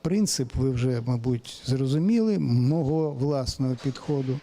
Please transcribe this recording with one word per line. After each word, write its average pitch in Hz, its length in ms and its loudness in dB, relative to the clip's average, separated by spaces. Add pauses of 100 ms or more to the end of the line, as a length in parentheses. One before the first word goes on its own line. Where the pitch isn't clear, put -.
Принцип 170 540 0
ви 131 140 2
вже, 123 360 0
мабуть, 120 600 -2
зрозуміли, 170 720 2
мого 147 720 2
власного 135 720 -2
підходу. 135 600 -2